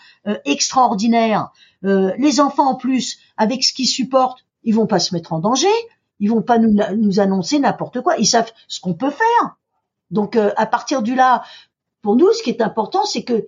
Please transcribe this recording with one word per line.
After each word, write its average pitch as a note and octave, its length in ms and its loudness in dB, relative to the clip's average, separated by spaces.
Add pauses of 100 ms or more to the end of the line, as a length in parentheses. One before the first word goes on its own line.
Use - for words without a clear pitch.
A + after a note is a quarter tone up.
(280)
euh, G#3+ 160 -4
extraordinaire. A3+ 1080 0 (340)
Euh, F#3+ 340 2
les C4+ 200 2
enfants, C#4+ 300 2
en B3+ 80 0
plus, B3+ 420 -4 (180)
avec A#3+ 280 0
ce - 80 0
qu'ils B3+ 160 -4
supportent, C4 560 -2 (180)
ils A3 140 0
vont A3 100 2
pas F3+ 140 0
se - 120 -4
mettre E3 200 -6
en D#3+ 80 -4
danger, A#3+ 260 0 (540)
ils G3+ 100 0
vont A3+ 120 2
pas A#3 160 2
nous, A3+ 200 4 (200)
nous G#3 200 0
annoncer F#3+ 400 0
n'importe A#3+ 420 -2
quoi, E4+ 160 0
ils G#3+ 120 0
savent A3+ 240 0 (160)
ce - 100 -14
qu'on F3+ 160 -4
peut - 160 -2
faire. A4+ 460 0 (560)
Donc, G#3 240 -2
euh, G#3 200 2
à A3 100 0
partir B3 360 -2
de A3 100 -2
là, B3+ 300 4 (580)
pour G#3 140 0
nous, F4+ 180 6
ce - 120 -2
qui A#3+ 60 -2
est A3+ 120 -4
important, A3 420 -2
c'est C4+ 200 -6
que A3+ 240 -2